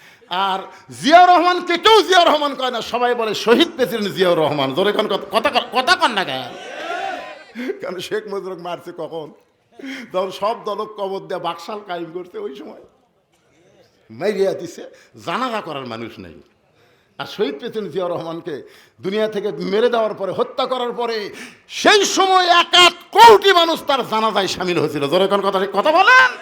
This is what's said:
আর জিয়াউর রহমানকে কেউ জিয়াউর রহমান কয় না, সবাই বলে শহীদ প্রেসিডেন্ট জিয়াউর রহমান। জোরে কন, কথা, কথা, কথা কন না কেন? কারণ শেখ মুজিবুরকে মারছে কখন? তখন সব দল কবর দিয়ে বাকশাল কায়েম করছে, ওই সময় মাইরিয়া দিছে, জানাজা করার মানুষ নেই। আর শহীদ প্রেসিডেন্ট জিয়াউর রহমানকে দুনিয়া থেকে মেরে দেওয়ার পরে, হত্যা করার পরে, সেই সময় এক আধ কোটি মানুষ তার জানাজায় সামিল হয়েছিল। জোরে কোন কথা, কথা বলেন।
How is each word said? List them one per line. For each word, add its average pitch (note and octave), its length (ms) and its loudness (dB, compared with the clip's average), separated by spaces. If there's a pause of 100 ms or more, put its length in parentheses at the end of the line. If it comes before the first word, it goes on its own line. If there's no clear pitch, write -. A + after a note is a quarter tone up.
(280)
আর F#3+ 320 -4 (400)
জিয়াউর E4+ 300 6
রহমানকে F4 480 2
কেউ G#4 240 6
জিয়াউর F4 260 4
রহমান C#4+ 260 0
কয় B3+ 160 -4
না, A3+ 120 -6
সবাই B3 320 -2
বলে A3 200 -2
শহীদ A#3+ 400 2
প্রেসিডেন্ট G#3 400 -4
জিয়াউর F3 240 2
রহমান। C#3 360 0
জোরে G3 180 0
কন, G#3+ 160 -2
কথা, G#3+ 420 -2
কথা, A#3 120 0 (100)
কথা C4 240 2
কন E4 140 0
না G3 140 -2
কেন? - 1500 -10
কারণ - 260 -12
শেখ G#3 300 -8
মুজিবুরকে F#3 340 -10
মারছে F3 360 -12
কখন? D#3 340 -10 (800)
তখন F#3 180 -4
সব G#3+ 340 -6
দল G#3 200 -6
কবর G3 340 -8
দিয়ে F3 220 -8
বাকশাল F3 460 -8
কায়েম F3 280 -10
করছে, F3+ 240 -14
ওই G#3+ 180 -10
সময় - 240 -18 (1300)
মাইরিয়া F#3+ 420 -2
দিছে, - 380 -12 (340)
জানাজা G#3+ 360 -4
করার D3 260 -10
মানুষ A#2 320 -12
নেই। E2 220 -18 (800)
আর C#3 80 -10
শহীদ A3+ 320 -4
প্রেসিডেন্ট A3 320 -8
জিয়াউর F3 220 -4
রহমানকে E3 560 -10 (320)
দুনিয়া G#3 280 -2
থেকে G3+ 240 -4
মেরে F#3 380 0
দেওয়ার A3 240 0
পরে, F#3 180 -6
হত্যা B3 340 -4
করার A#3+ 260 -4
পরে, A3 420 -6 (340)
সেই G4+ 360 4
সময় F#4 420 2
এক E4+ 280 2
আধ F4 180 6 (200)
কোটি G4 400 10
মানুষ E4+ 340 2
তার B3+ 220 0
জানাজায় G#3+ 380 0
সামিল F3+ 320 -4
হয়েছিল। C#3+ 300 -2
জোরে F#3 200 2
কোন G3+ 120 2
কথা, G3 260 0
কথা G3+ 260 0
বলেন। B4 380 6 (120)